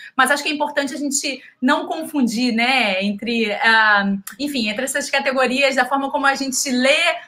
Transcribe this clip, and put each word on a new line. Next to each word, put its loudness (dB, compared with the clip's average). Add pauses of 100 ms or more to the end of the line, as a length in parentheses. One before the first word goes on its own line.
(160)
Mas 4
acho 0
que -6
é -2
importante -4
a -8
gente -4 (180)
não 2
confundir, -2
né, 0
entre, -2
ah, 4 (220)
enfim, -2
entre -4
essas -4
categorias, 2
da 2
forma -2
como -2
a 4
gente -4
lê 2 (100)